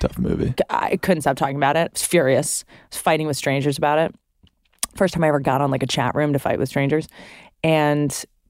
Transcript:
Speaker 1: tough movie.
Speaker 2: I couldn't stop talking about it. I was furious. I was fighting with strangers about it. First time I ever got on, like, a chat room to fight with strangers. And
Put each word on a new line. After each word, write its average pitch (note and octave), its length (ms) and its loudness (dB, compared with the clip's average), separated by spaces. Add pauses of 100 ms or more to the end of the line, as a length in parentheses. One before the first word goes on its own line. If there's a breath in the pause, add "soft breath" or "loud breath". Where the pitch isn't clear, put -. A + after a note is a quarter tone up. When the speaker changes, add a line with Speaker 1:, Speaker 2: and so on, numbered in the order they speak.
Speaker 1:
tough - 80 -10
movie. - 360 -2 (160)
Speaker 2:
I - 280 -2
couldn't F3 240 0
stop C#3 160 0
talking C#3 180 -2
about C#3+ 220 2
it. - 20 2
I E3 140 0
was - 100 -4
furious. C#3 640 2
I - 60 -20 (180 loud breath)
was - 80 -12
fighting D#3 280 2
with C#3+ 100 -2
strangers C#3 400 0
about D3+ 200 2
it. D#3+ 160 0 (840)
First F#3 160 2
time E3 100 0
I D#3 60 4
ever D3 100 2
got C3+ 220 0
on, C#3+ 100 0
like, C3 120 -2
a C3 40 -2
chat B2 280 -2
room D3 180 2
to C#3 60 0
fight - 200 -2
with C3+ 80 -2
strangers. D3 400 0 (560 loud breath)
And D3 500 2 (360)